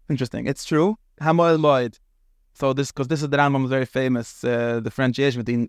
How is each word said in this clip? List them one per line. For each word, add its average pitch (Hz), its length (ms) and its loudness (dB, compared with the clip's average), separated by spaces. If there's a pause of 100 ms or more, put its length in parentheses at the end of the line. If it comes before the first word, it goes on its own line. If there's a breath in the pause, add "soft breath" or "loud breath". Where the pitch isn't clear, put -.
Interesting, 123 380 -4
it's - 200 -6
true. 175 340 0 (200)
Hamoel 165 380 4
moed. 135 400 2 (560)
So 135 200 0
this, 135 180 -4
'cause 135 160 -4
this 147 160 -2
is 147 60 -4
the 143 80 0
Rambam's 139 320 2
very 131 160 0
famous, 127 580 -4
uh, 117 380 0
differentiation 123 600 -2
between 120 280 -2